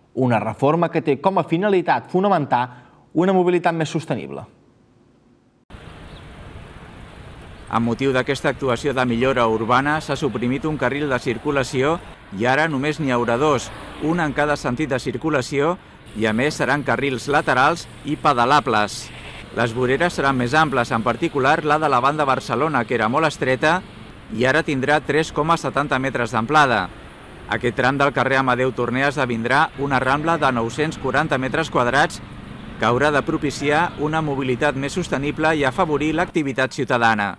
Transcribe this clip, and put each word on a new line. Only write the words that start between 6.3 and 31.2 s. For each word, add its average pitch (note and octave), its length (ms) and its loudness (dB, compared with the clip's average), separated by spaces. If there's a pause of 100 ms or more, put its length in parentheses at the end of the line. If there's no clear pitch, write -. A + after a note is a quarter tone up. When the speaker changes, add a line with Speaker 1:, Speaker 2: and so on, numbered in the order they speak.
Speaker 2:
Amb A#2 160 2
motiu C3 240 0
d'aquesta C3 400 0
actuació B2+ 400 0
de B2+ 160 0
millora A#2+ 400 4
urbana, B2 520 2
s'ha C#3+ 140 -4
suprimit B2+ 540 -2
un D3+ 80 -2
carril C#3 320 0
de B2+ 80 0
circulació C#3 800 0 (400)
i G#2+ 80 0
ara C#3 240 2
només D3 320 -2
n'hi C#3 80 0
haurà A#2+ 320 2
dos, D3 300 2 (320)
un D#3+ 180 0
en D3 160 -2
cada D3 160 2
sentit C#3 400 -4
de B2 80 -2
circulació, C#3+ 800 -2 (380)
i G#2+ 80 0
a A2 80 2
més C3 240 0
seran C#3+ 240 0
carrils B2 480 -2
laterals C#3 540 2 (260)
i D3+ 80 -2
pedalables. B2 960 2 (420)
Les A2+ 240 0
voreres C3+ 400 0
seran C#3 220 2
més B2 180 0
amples, C#3 320 2
en A2+ 160 0
particular C#3 560 2
la D3+ 160 2
de D#3 80 0
la C3+ 160 4
banda D3 240 2
Barcelona, C3 640 0
que B2+ 80 -2
era A2 160 2
molt D#3 140 2
estreta, D3 560 0 (500)
i A#2 160 2
ara D3+ 160 2
tindrà C#3 400 2
tres D#3 240 0
coma D#3 280 0
setanta C#3 440 0
metres B2+ 320 -2
d'amplada. A#2 540 4 (640)
Aquest A2+ 240 -2
tram C3+ 240 2
del C#3+ 120 4
carrer C3 280 2
Amadeu B2+ 320 2
Torner B2 380 0
esdevindrà B2+ 560 0 (100)
una C#3 240 0
rambla D3+ 400 0
de C#3+ 100 4
nou-cents B2 460 -2
quaranta C3+ 400 0